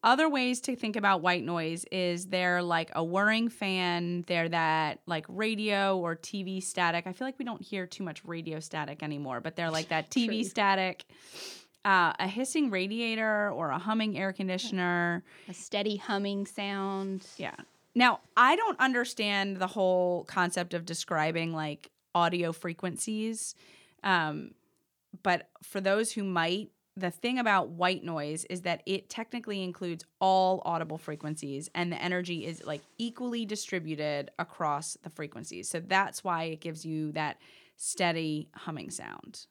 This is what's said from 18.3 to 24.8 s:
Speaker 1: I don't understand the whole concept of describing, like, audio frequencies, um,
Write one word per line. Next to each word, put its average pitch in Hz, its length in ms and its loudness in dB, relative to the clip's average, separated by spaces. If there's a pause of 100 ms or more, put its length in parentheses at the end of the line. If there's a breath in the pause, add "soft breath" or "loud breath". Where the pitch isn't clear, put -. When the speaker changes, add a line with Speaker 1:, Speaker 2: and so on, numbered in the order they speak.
Speaker 1:
I 262 180 8
don't 427 240 0
understand 208 800 2
the 185 80 0
whole 180 580 2
concept 175 480 0
of 170 140 -4
describing, 165 680 0
like, 156 380 -4 (240)
audio 170 380 4
frequencies, 214 1040 -4 (480 loud breath)
um, 156 500 0 (720)